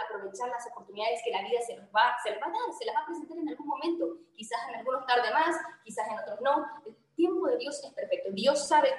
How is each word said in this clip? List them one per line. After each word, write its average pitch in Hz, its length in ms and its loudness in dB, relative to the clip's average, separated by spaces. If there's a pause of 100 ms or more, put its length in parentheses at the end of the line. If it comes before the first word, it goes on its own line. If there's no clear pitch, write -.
aprovechar 208 440 -6
las 233 180 -6
oportunidades 214 560 -4
que 233 80 -2
la 196 100 0
vida 233 200 0
se 226 160 -8
los - 80 -20
va, 226 360 4
se - 100 -2
los - 100 -4
va - 60 -2
a - 20 -4
dar, 440 280 -2
se 466 80 -8
las 427 100 -2
va 302 60 2
a 311 40 -4
presentar 339 320 -8
en 311 120 -2
algún 294 180 -8
momento. 320 500 -2 (180)
Quizás 233 240 -6 (100)
en - 60 -8
algunos 262 300 -2
tarde 240 260 4
más, 330 240 4 (300)
quizás 214 240 -6
en 214 100 -6
otros 208 220 -8
no. 294 240 4 (200)
El - 100 -14 (200)
tiempo 349 320 4
de 254 100 4
Dios 269 260 -4
es - 100 -16
perfecto. 190 400 -2
Dios 277 340 2
sabe 302 320 8